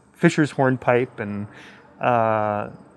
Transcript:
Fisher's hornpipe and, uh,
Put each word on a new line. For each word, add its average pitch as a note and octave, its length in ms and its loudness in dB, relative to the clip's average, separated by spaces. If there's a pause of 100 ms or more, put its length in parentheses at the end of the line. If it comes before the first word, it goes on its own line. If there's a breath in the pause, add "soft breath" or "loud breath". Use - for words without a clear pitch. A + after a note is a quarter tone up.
(140)
Fisher's E3 380 2
hornpipe B2+ 680 0
and, G#2 260 -8 (560 loud breath)
uh, A2 680 0 (280)